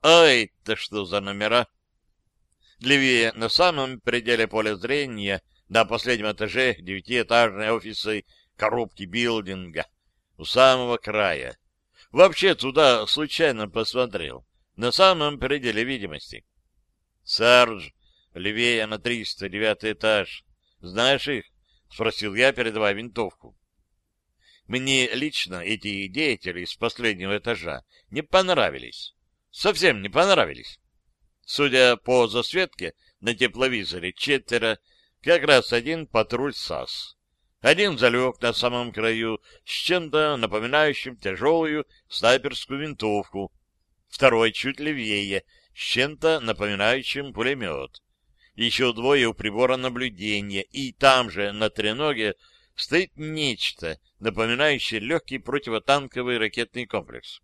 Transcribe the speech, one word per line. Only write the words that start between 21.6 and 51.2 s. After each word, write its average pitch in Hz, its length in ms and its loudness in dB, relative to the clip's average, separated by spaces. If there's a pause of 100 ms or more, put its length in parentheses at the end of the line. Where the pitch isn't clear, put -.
спросил 107 460 -4
я, 131 160 4
передавая 110 420 0
винтовку. 104 640 -8 (1120)
Мне 127 420 2
лично 127 440 -6
эти 98 500 -4
деятели 98 580 -4
с - 120 -12
последнего 104 600 -2
этажа 82 460 -6 (260)
не 135 140 -8
понравились. 120 920 0 (340)
Совсем 156 500 2
не 98 80 -8
понравились. 117 680 2 (680)
Судя 127 520 4
по 123 320 2
засветке 117 680 -4 (240)
на 113 160 -4
тепловизоре, 104 800 -2
четверо, 117 640 -2 (440)
как 165 200 2
раз 131 300 6
один 143 340 -2
патруль 120 480 -2
сас. - 600 -10 (440)
Один 165 380 2
залёг 123 420 2
на 117 120 0
самом 120 400 -4
краю 113 480 -2 (240)
с - 80 -12
чем-то 156 640 0
напоминающим 123 800 0
тяжёлую 151 680 -2 (240)
снайперскую 131 680 0
винтовку. 104 760 -4 (560)
Второй 113 440 2
чуть 131 260 -6
левее, 107 640 -4 (320)
с - 60 -16
чем-то 151 580 0
напоминающим 113 960 -2
пулемёт. 104 680 -6 (540)
Ещё 117 380 0
двое 123 340 2
у 113 80 0
прибора 120 420 0
наблюдения, 107 840 -6
и 131 300 -8
там 131 360 4